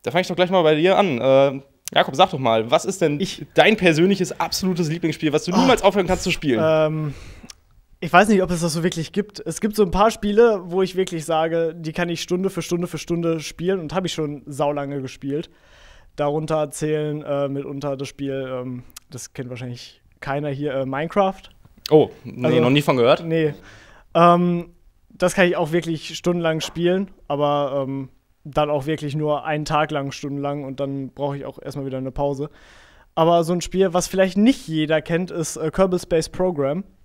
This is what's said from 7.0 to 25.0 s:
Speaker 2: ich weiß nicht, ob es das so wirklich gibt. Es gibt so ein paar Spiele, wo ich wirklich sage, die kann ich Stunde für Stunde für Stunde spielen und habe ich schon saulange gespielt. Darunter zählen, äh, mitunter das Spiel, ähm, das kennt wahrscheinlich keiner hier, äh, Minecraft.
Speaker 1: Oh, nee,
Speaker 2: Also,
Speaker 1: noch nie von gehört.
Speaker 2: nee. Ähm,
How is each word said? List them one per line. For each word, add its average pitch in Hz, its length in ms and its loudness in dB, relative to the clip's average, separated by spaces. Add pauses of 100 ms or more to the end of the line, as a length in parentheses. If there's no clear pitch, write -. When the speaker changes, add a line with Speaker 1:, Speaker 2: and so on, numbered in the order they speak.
Speaker 2:
ich - 140 -4
weiß 196 140 8
nicht, 202 160 4
ob 175 80 -2
es 170 100 -2
das 165 120 -2
so 165 100 -2
wirklich 170 280 -4
gibt. - 280 -6
Es - 200 -8
gibt 208 160 -2
so 214 80 2
ein 185 60 2
paar 196 220 4
Spiele, 208 540 2
wo 180 180 0
ich 185 120 -4
wirklich 180 300 -4
sage, 165 500 0
die 160 180 -8
kann 175 160 -2
ich 165 120 -6
Stunde 185 300 -2
für 175 100 -6
Stunde 175 240 -2
für 160 140 -10
Stunde 170 400 -2
spielen 180 400 -4
und 156 140 -10
habe 185 120 -4
ich 165 80 -4
schon 147 320 -6
saulange 143 560 -4
gespielt. 139 480 -8 (640)
Darunter 151 540 -2
zählen, 151 540 -4
äh, 143 240 -2
mitunter 139 500 -6
das 135 100 -8
Spiel, 135 400 -6
ähm, 127 360 -8 (260)
das - 240 -16
kennt 123 160 -10
wahrscheinlich 123 540 -14 (160)
keiner 147 300 -4
hier, 139 260 -4
äh, 135 100 -2
Minecraft. 170 560 -2 (480)
Speaker 1:
Oh, 147 220 6 (120)
nee, 123 220 -8
Speaker 2:
Also, 123 140 4
Speaker 1:
noch 120 100 4
nie 143 140 4
von 143 140 2
gehört. 123 280 4
Speaker 2:
nee. 160 300 0 (580)
Ähm, 175 560 4 (460)